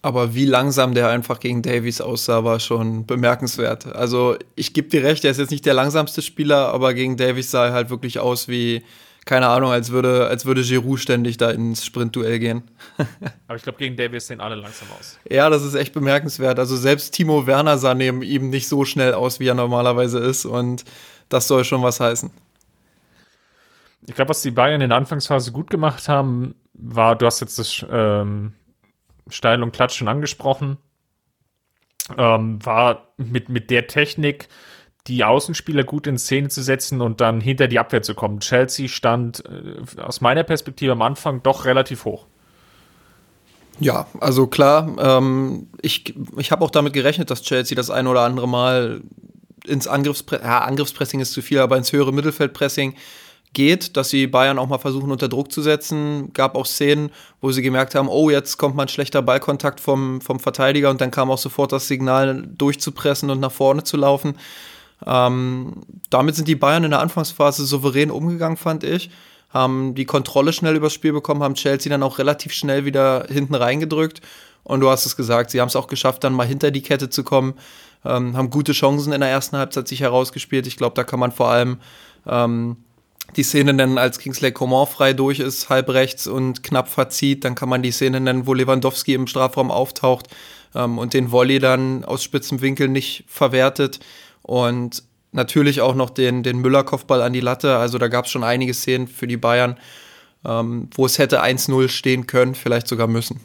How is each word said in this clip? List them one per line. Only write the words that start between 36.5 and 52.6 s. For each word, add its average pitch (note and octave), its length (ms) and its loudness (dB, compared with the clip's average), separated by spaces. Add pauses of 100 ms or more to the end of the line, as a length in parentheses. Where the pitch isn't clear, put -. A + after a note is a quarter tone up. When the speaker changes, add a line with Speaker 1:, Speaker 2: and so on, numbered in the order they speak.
Speaker 2:
setzen C3 400 -2
und A2+ 200 -2
dann A2+ 200 2
hinter C3 260 2
die A#2+ 120 2
Abwehr A2+ 240 0
zu A2 100 -6
kommen. G#2 260 -4
Chelsea B2+ 480 0
stand, A#2+ 580 -2
äh, - 560 -14
aus - 200 -8
meiner C#3 220 2
Perspektive C#3 480 -2
am A#2 100 0
Anfang C3 400 -2
doch C3+ 240 0
relativ C3 400 0
hoch. - 220 -8 (1500)
Speaker 1:
Ja, - 260 0 (140)
also C3 260 4
klar, D3 540 2
ähm, C3 720 2 (120)
ich, - 320 -6 (240)
ich C#3 140 -4
hab D#3 100 0
auch D#3+ 80 0
damit D3 240 0
gerechnet, C#3+ 380 0
dass A#2+ 100 -4
Chelsea B2+ 340 -2
das B2 140 -2
ein B2+ 160 0
oder B2 160 4
andere B2 260 0
Mal B2 540 0 (640)
ins C#3 220 -2
Angriffspre-, C#3+ 560 -2
ja, A#2+ 160 2
Angriffspressing C#3 600 -4
ist C3 140 -6
zu C3 80 -6
viel, C#3 180 0
aber C3 180 4
ins B2 140 -2
höhere C#3+ 200 2
Mittelfeldpressing C#3+ 840 -2 (580)